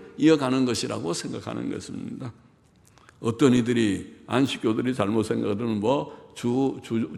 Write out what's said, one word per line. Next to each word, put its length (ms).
이어가는 460
것이라고 500
생각하는 560
것입니다. 640
어떤 340
이들이, 600
안식교들이 680
잘못 280
생각하면 580
뭐 540
주, 480
주, 340